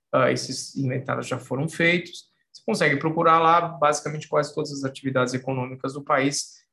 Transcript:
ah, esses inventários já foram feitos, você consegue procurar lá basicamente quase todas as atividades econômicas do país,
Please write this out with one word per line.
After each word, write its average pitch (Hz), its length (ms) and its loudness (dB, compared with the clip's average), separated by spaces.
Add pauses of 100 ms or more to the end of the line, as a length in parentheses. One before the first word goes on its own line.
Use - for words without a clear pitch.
(140)
ah, 131 160 4
esses - 460 -6
inventários 131 500 -2
já 127 140 -4
foram 135 300 -4
feitos, 170 560 0 (260)
você - 140 -20
consegue 156 320 2
procurar 160 420 4
lá 165 220 6
basicamente 151 640 -2
quase 147 260 0
todas 147 200 -6
as 139 100 -8
atividades 131 500 -2
econômicas 131 600 -4
do 143 100 -10
país, 139 680 0